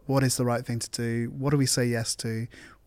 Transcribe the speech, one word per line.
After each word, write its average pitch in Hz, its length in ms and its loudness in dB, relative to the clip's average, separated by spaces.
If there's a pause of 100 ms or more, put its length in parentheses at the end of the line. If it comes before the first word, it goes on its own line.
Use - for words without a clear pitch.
what 135 160 4
is 127 140 2
the 127 80 2
right 120 200 0
thing 120 140 -4
to - 100 -8
do, 117 480 -2
what 135 140 -2
do 151 60 6
we 139 80 4
say 127 200 2
yes 117 320 0
to, 113 300 -4 (400)